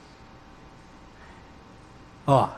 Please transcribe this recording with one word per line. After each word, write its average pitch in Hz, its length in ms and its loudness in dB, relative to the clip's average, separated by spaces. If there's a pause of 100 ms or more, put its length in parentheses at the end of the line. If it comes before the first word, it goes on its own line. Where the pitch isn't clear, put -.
(2250)
Ó, 131 220 4 (100)